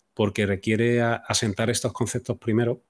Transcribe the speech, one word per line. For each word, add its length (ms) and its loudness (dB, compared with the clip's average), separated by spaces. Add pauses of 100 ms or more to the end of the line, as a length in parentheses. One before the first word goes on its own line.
(140)
porque 320 0
requiere 560 2
a-, 140 2
asentar 540 -2
estos 220 -2
conceptos 460 -4
primero 520 0